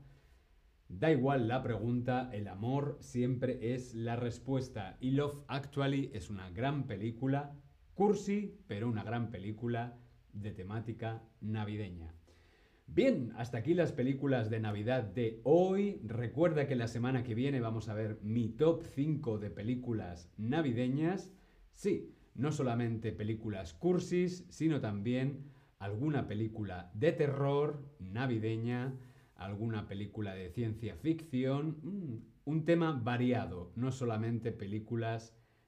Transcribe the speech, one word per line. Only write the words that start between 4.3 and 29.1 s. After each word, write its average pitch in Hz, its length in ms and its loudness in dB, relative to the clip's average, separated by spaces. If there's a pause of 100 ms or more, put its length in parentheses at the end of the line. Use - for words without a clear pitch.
Y 127 120 0
Love 143 360 2
Actually 139 680 -2
es 104 160 -8
una 92 220 -8
gran 131 340 0
película, 123 680 -2 (400)
cursi, 202 720 2
pero 110 200 -2
una 107 160 0
gran 113 280 -2
película 117 680 -4 (340)
de 104 200 -8
temática 110 720 -6 (180)
navideña. 104 720 -4 (720)
Bien, 190 500 4
hasta 117 220 -4
aquí 127 160 2
las 170 200 4
películas 131 580 2
de 113 80 2
Navidad 110 440 0
de 113 400 -2
hoy. 190 600 4
Recuerda 123 640 2
que 131 80 2
la 117 120 2
semana 120 360 0
que 120 100 -4
viene 131 280 2
vamos 110 280 -2
a 104 60 -4
ver 107 260 -2
mi 110 280 2
top 160 340 4
cinco 135 560 -2
de 101 100 -6
películas 104 880 -4
navideñas. 139 960 0 (380)
Sí, - 440 -2 (200)
no 143 160 0
solamente 117 600 0
películas 104 640 -4
cursis, 180 760 2
sino 151 320 2
también 120 680 0 (280)
alguna 113 480 0
película 104 640 -4
de 143 200 4
terror 143 680 2 (160)
navideña, 113 920 0 (420)